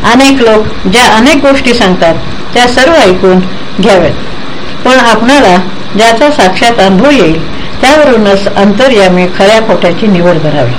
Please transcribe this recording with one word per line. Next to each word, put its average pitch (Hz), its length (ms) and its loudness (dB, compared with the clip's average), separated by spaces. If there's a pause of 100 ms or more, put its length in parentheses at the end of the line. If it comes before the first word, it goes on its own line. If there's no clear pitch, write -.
(120)
अनेक 269 300 2
लोक 214 500 0
ज्या 226 220 2
अनेक 277 320 2
गोष्टी 269 280 0
सांगतात 185 400 0 (400)
त्या 247 140 2
सर्व 262 240 0
ऐकून 185 460 2 (420)
घ्याव्यात, 180 320 2 (720)
पण 254 160 2
आपणाला 233 560 2 (400)
ज्याचा 233 340 2
साक्षात 240 500 0
अनुभव 190 300 2
येईल 165 300 0 (400)
त्यावरूनच 226 680 2 (100)
अंतर्यामी 196 680 0 (120)
खऱ्या 214 220 2
खोट्याची - 460 -2
निवड 175 320 0
करावी. 147 400 -2